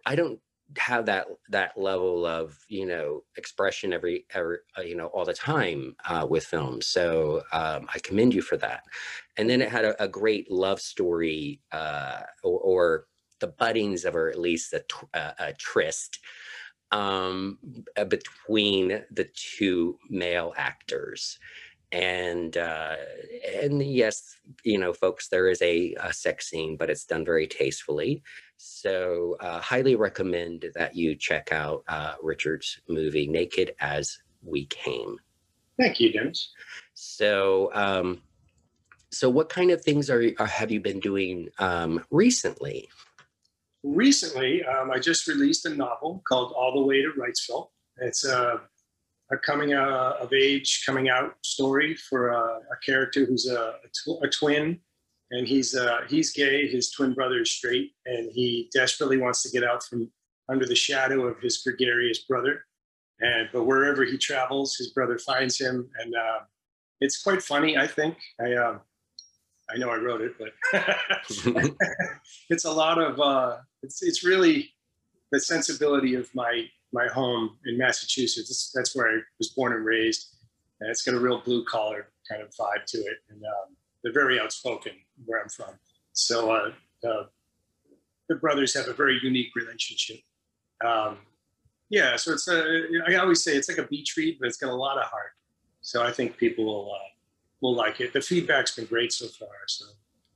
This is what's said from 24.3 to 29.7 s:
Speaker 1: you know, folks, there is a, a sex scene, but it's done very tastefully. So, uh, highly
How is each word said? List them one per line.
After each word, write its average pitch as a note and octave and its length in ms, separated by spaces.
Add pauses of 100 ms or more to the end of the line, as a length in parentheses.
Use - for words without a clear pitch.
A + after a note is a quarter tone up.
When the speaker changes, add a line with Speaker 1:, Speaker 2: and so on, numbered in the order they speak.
Speaker 1:
you G#2+ 140
know, F2+ 160
folks, - 340
there F#2 220
is F2+ 120
a, F2 380
a F2+ 140
sex - 360
scene, D#2 280
but D#2+ 120
it's D2+ 140
done D#2+ 220
very D#2+ 220
tastefully. D2+ 760 (320)
So, F2+ 840
uh, E2+ 180
highly B2+ 380